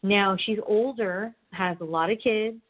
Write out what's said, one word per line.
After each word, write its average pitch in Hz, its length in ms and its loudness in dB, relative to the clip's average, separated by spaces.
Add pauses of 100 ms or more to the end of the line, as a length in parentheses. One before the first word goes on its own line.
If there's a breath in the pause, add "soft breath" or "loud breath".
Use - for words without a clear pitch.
Now, 196 340 4
she's 214 300 -2
older, 220 640 0 (200)
has 180 280 -2
a 170 40 -8
lot 160 260 0
of 226 80 0
kids 226 520 -2